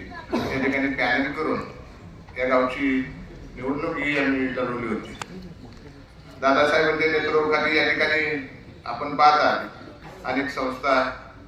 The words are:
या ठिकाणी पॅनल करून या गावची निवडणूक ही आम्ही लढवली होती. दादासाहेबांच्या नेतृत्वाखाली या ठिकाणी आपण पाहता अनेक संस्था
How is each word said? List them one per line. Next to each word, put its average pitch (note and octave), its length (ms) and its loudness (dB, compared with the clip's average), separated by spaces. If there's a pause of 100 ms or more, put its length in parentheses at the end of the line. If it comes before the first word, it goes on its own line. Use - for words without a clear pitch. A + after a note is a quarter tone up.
(340)
या C3 300 0
ठिकाणी C3+ 240 2
पॅनल C3 440 0
करून C#3 280 -2 (800)
या B2+ 100 0
गावची C3 520 2 (560)
निवडणूक D3 420 -2
ही D3 200 0
आम्ही C3 380 2
लढवली A#2+ 320 -2
होती. - 300 -4 (1200)
दादासाहेबांच्या D#3 720 4
नेतृत्वाखाली D3+ 680 2
या D3 160 4
ठिकाणी D3+ 560 0 (360)
आपण C#3+ 300 -4
पाहता D3+ 520 6 (580)
अनेक C3 240 0
संस्था C3 500 2 (480)